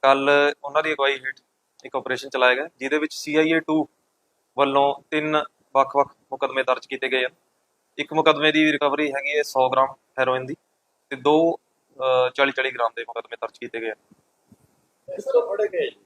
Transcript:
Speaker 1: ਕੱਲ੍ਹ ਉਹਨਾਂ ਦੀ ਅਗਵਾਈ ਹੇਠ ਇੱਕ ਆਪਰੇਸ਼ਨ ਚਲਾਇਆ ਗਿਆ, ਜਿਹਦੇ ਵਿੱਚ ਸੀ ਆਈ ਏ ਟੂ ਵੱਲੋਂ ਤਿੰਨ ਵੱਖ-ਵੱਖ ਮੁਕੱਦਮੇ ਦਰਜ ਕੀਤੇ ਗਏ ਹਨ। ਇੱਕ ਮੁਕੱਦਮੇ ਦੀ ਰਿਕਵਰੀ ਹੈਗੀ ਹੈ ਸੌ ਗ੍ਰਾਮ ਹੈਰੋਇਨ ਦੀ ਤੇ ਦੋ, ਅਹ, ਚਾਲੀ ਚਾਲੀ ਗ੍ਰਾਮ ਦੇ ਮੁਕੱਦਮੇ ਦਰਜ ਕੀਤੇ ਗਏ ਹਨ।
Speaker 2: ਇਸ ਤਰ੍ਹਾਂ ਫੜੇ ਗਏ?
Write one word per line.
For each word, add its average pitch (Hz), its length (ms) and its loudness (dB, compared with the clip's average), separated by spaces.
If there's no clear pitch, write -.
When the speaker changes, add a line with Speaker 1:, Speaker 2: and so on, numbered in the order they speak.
Speaker 1:
ਕੱਲ੍ਹ 135 280 4
ਉਹਨਾਂ 143 180 0
ਦੀ 156 100 -2
ਅਗਵਾਈ 139 200 0
ਹੇਠ 135 280 -10
ਇੱਕ 127 120 -10
ਆਪਰੇਸ਼ਨ 131 320 -6
ਚਲਾਇਆ 127 260 4
ਗਿਆ, 143 140 -4
ਜਿਹਦੇ 139 200 -2
ਵਿੱਚ 156 160 -4
ਸੀ 151 220 -4
ਆਈ 156 140 2
ਏ 165 100 2
ਟੂ 156 280 0
ਵੱਲੋਂ 139 520 2
ਤਿੰਨ 151 320 -2
ਵੱਖ-ਵੱਖ 135 420 2
ਮੁਕੱਦਮੇ 135 300 -2
ਦਰਜ 127 240 -2
ਕੀਤੇ 135 220 -6
ਗਏ 127 160 0
ਹਨ। 127 60 -6
ਇੱਕ 147 140 -8
ਮੁਕੱਦਮੇ 156 400 4
ਦੀ 156 200 2
ਰਿਕਵਰੀ 147 400 -2
ਹੈਗੀ 139 240 -4
ਹੈ 147 60 0
ਸੌ 131 280 0
ਗ੍ਰਾਮ 135 240 2
ਹੈਰੋਇਨ 131 260 0
ਦੀ 143 80 -10
ਤੇ 139 60 -8
ਦੋ, 156 380 4
ਅਹ, 127 800 -2
ਚਾਲੀ 139 180 2
ਚਾਲੀ 135 180 -2
ਗ੍ਰਾਮ 120 260 -2
ਦੇ 117 60 -8
ਮੁਕੱਦਮੇ 117 340 -12
ਦਰਜ - 220 -10
ਕੀਤੇ 117 220 -10
ਗਏ 113 100 -6
ਹਨ। - 260 -16
Speaker 2:
ਇਸ - 60 -12
ਤਰ੍ਹਾਂ 494 220 2
ਫੜੇ 415 220 -2
ਗਏ? 160 220 -4